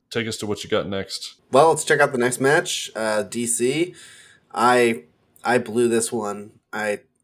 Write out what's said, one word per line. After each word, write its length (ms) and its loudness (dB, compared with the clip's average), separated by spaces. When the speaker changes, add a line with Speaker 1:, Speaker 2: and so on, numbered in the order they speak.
Speaker 1:
Take 180 -4
us 100 -8
to 80 -8
what 160 -4
you 60 -14
got 200 0
next. 480 -8
Speaker 2:
Well, 200 8
let's 140 0
check 160 2
out 120 2
the 60 -4
next 220 0
match. 540 0
Uh, 280 -2
D 240 -6
C. 480 -2
I, 520 2
I 140 2
blew 300 0
this 240 0
one. 380 -6
I 280 -4